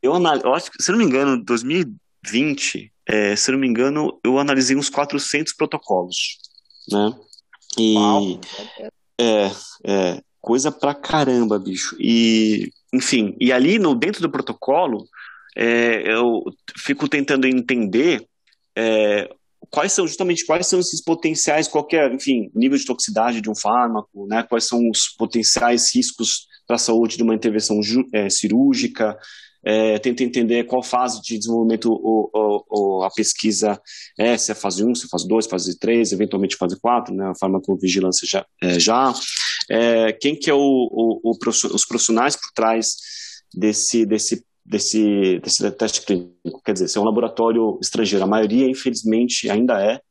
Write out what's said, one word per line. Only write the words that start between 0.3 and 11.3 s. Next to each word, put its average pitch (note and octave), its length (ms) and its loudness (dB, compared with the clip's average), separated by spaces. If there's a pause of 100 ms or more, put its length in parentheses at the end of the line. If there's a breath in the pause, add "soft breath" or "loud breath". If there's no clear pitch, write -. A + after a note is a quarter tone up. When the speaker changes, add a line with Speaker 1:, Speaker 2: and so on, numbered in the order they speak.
Speaker 1:
eu B2+ 100 2
acho - 180 -4
que, - 120 -8
se - 80 0
eu G#3 60 2
não - 20 2
me A3+ 100 4
engano, C3+ 260 2
em A#2 80 -4
dois A#2+ 200 0
mil D#3 180 0
e E3 40 0 (440)
vinte, B2+ 640 -2 (160)
é, G#2 280 2
se - 140 -2
eu C3 40 2
não C3+ 60 0
me C3+ 80 0
engano, C#3+ 580 0
eu B2+ 120 4
analisei C3+ 380 2
uns C#3 140 -2
quatrocentos C#3+ 680 -4
protocolos, F#2 840 -4 (540)
né? G#2 220 0 (680)
E A2 160 4
Speaker 2:
Uau. G2+ 460 2 (800 loud breath)
Speaker 1:
é, G#2+ 320 4 (340 loud breath)
é, F#2 360 0 (200)
coisa C3 300 0
pra C#3+ 220 -2
caramba, B2+ 640 0